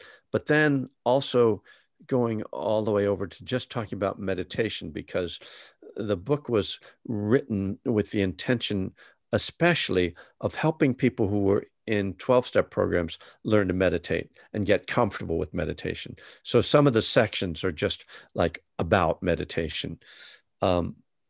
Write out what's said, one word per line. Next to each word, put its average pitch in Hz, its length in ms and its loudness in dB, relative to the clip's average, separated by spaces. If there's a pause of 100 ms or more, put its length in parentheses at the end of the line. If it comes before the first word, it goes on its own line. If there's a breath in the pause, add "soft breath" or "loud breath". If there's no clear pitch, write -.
(320 loud breath)
but - 140 -2
then 151 440 2 (140)
also 120 600 2 (440 soft breath)
going 117 360 0
all 107 400 -2
the 107 80 0
way 101 160 2
over 98 200 -2
to - 160 -16
just 120 260 -4
talking 110 280 -6
about 95 220 -2
meditation, 95 680 -4
because 85 500 -6 (560 loud breath)
the 104 220 -4
book 135 320 -4
was 107 300 0 (260 loud breath)
written 104 800 0
with 107 260 0
the 107 100 0
intention, 98 720 -2 (380 soft breath)
especially 98 840 0 (260 loud breath)
of - 140 -4
helping 151 400 0
people 120 320 0
who 101 140 0
were 98 260 2 (180)
in 101 300 -2
twelve-step - 560 0
programs 90 480 -2 (240 loud breath)
learn 104 240 2
to 90 60 0
meditate 87 580 0 (220 soft breath)
and 107 120 -2
get 98 220 2
comfortable 98 500 0
with 82 160 -4
meditation. 82 600 -6 (260 loud breath)
So - 200 2
some 147 260 6
of 131 60 4
the 113 80 4
sections 101 600 0
are 95 80 -2
just, - 340 -4 (280 loud breath)
like, 87 300 0 (160)
about 85 420 2
meditation. 80 800 -4 (600 loud breath)
Um, 87 340 0 (340)